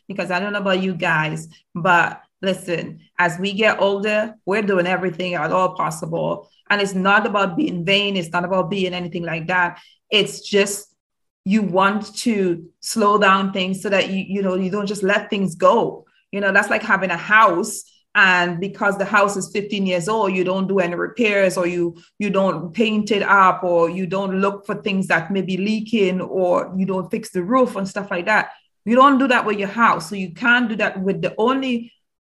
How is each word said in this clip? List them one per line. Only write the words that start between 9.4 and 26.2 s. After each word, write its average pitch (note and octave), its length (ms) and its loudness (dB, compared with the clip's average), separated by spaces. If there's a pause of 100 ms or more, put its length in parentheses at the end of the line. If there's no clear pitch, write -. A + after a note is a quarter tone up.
that. F3+ 320 0 (300)
It's - 380 0
just, G3+ 460 0 (500)
you G#3 180 2
want G3 560 0
to F#3+ 500 0 (120)
slow G#3 380 2
down G3 340 4
things F#3+ 300 -2
so G#3+ 60 -4
that G3 220 0
you, F#3+ 180 -4
you G3 140 -4
know, F#3 120 0
you F#3 160 -2
don't G3+ 160 -4
just G3+ 160 -6
let G#3 280 0
things F#3+ 240 -2
go. F#3 500 2 (260)
You G3 100 -6
know, G3 120 0
that's G#3 180 2
like A3 120 0
having F#3+ 280 0
a E3+ 60 -2
house. G3 680 2 (300)
And F3+ 440 4
because G3 400 -2
the G3 60 -2
house G3+ 320 2
is F#3 160 -6
fifteen G3+ 340 -4
years F3+ 220 0
old, G#3+ 260 0
you F#3 80 0
don't F#3+ 240 0
do F#3+ 140 0
any F3 160 0
repairs, F#3+ 600 0
or F3+ 120 0
you, F3 280 -2 (220)
you G#3 120 -2
don't F3 420 0
paint G#3+ 400 0
it G3 100 0
up, F#3+ 400 4
or E3+ 260 2
you F3+ 180 -4
don't F#3+ 340 -2
look G3+ 260 -2
for G#3 80 -4
things G3 320 -4
that E3 240 0
may G3 120 -2
be F3+ 140 -4
leaking, G3+ 640 0